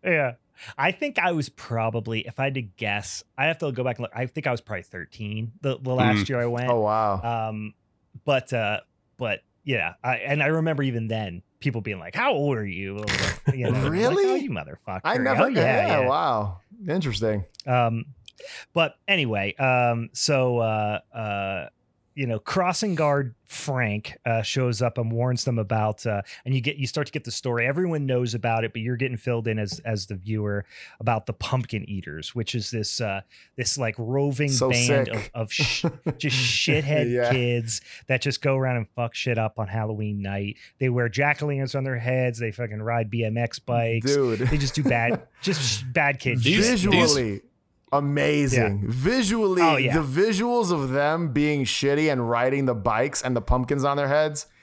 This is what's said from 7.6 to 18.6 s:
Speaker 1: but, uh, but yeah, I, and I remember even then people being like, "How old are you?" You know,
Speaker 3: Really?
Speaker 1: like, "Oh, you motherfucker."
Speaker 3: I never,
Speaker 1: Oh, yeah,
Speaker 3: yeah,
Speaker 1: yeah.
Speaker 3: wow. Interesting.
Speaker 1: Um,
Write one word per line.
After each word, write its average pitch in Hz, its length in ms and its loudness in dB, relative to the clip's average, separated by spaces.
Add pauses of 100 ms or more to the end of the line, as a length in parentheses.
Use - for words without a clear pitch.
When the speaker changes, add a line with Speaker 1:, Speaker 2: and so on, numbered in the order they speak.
Speaker 1:
but, 135 280 0
uh, 107 280 -2 (360)
but 110 220 -4 (240)
yeah, 98 300 -2 (100)
I, 127 140 0
and 139 260 0
I 139 40 2
remember 160 360 0
even 117 240 -2
then 104 340 -4 (200)
people 117 200 -2
being 98 160 -6
like, 87 160 -12
"How 254 200 0
old 143 240 0
are 107 80 -4
you?" 98 380 -6 (480)
You 127 200 0
know, 135 180 0
Speaker 3:
Really? 247 360 2
Speaker 1:
like, 381 80 2
"Oh, - 20 0
you 277 160 -4
motherfucker." - 520 -8
Speaker 3:
I 202 140 0
never, 247 280 2
Speaker 1:
Oh, - 20 4
yeah, - 400 2
Speaker 3:
yeah, 151 140 4
Speaker 1:
yeah. 127 60 2
Speaker 3:
wow. 120 520 0 (280)
Interesting. 110 560 0 (220)
Speaker 1:
Um, 117 400 2 (680)